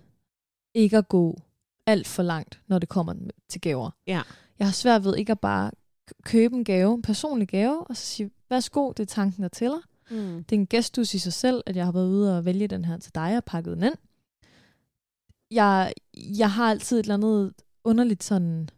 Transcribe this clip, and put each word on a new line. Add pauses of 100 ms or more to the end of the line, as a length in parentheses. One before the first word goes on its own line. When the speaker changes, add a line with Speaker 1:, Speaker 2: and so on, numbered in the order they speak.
(760)
Speaker 1:
ikke
at
gå (500)
alt
for
langt,
når
det
kommer (340)
til
gaver. (160)
Speaker 2:
Ja. (360)
Speaker 1:
Jeg
har
svært
ved
ikke
at
bare (400)
k-,
købe
en
gave,
en
personlig
gave,
og
så
sige, (200)
"Værsgo,
det
er
tanken,
der
tæller." (300)
Speaker 2:
Mm.
Speaker 1:
Det
er
en
gestus
i
sig
selv,
at
jeg
har
været
ude
og
vælge
den
her
til
dig
og
pakket
den
ind. (1600)
Jeg, (460)
jeg
har
altid
et
eller
andet (320)
underligt
sådan,